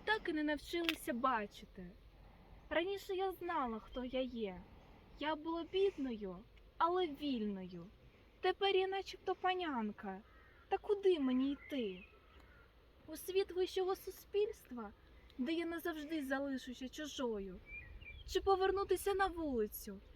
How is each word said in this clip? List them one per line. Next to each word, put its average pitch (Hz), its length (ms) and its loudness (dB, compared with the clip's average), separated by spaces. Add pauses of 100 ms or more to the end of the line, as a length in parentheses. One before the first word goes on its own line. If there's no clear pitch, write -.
так 427 260 0
і 339 40 -2
не 302 100 0
навчилися 311 720 0
бачити. 220 720 -2 (800)
Раніше 381 440 0
я 381 180 0
знала, 320 480 -2
хто 247 260 -8
я 254 160 0
є. 220 400 -4 (580)
Я 302 160 0
була 330 280 -4
бідною, 262 720 0 (400)
але 359 300 4
вільною. 208 800 -4 (540)
Тепер 392 340 4
я 381 120 6
начебто 381 480 -2
панянка. 233 840 -2 (460)
Та 392 100 2
куди 392 420 4
мені 262 320 4
йти? 226 520 -4 (1080)
У 320 60 -8
світ 381 340 2
вищого 370 440 0
суспільства, 370 960 -4 (460)
де 269 160 0
я 339 120 0
назавжди 320 600 -2
залишуся 269 640 -4
чужою? 226 720 -4 (680)
Чи 370 140 0
повернутися 381 720 4
на 381 140 4
вулицю, 240 720 -2 (160)